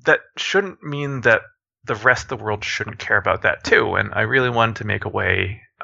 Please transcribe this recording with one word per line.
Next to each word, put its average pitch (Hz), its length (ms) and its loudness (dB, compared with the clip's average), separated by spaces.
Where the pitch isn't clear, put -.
that 156 140 4
shouldn't 196 460 -2
mean 143 380 -6
that 113 220 4
the 123 100 -4
rest 120 360 2
of 123 80 -6
the 110 60 -12
world 104 180 -4
shouldn't - 360 -6
care - 180 -2
about 95 240 0
that - 240 0
too. 107 300 2
And 98 180 0
I - 80 -2
really 123 300 0
wanted 113 260 2
to 110 100 -8
make 101 200 -4
a - 20 -6
way 95 540 -2